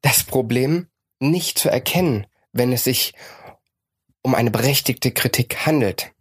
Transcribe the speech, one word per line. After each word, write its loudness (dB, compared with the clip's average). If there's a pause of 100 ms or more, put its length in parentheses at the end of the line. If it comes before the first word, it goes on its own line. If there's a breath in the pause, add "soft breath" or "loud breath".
das 2
Problem, 0 (320)
nicht 0
zu 0
erkennen, 0 (260)
wenn 0
es 0
sich -2 (1080 loud breath)
um 0
eine 2
berechtigte 0
Kritik -2
handelt. 0